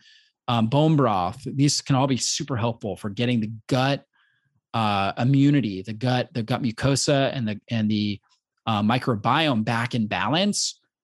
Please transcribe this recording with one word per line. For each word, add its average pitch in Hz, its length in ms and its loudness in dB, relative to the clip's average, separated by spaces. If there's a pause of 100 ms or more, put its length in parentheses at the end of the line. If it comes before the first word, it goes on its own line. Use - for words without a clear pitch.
(480)
um, 117 180 2
bone 151 300 4
broth, 101 480 0
these 139 360 0
can - 140 0
all 131 140 2
be 131 80 0
super 147 400 -4
helpful 113 400 -4
for 110 140 -10
getting 120 280 0
the 107 140 -4 (160)
gut, 135 340 0 (720)
uh, 101 440 0
immunity, 131 640 2
the 113 100 -10
gut, 123 400 -2
the 117 100 -6
gut 117 200 -2
mucosa 135 680 0
and 123 140 -4
the, 107 140 -4 (100)
and 110 180 0
the, 104 320 -2 (460)
uh, 107 160 0
microbiome 120 840 0
back 117 300 -2
in 110 140 0
balance. 135 720 -2 (240)